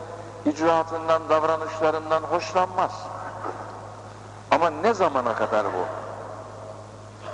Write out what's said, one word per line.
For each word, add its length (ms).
icraatından, 840
davranışlarından 920
hoşlanmaz. 720
Ama 180
ne 240
zamana 420
kadar 300
bu? 200